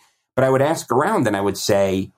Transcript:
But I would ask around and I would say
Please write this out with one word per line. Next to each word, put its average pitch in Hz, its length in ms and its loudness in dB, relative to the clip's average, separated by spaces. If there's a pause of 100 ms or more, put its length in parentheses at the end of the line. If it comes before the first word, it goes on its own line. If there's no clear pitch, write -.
(380)
But 131 80 2
I 131 40 2
would 131 120 2
ask 151 280 -2
around 151 380 0
and 101 80 -2
I 98 60 -2
would 98 160 -2
say 95 600 0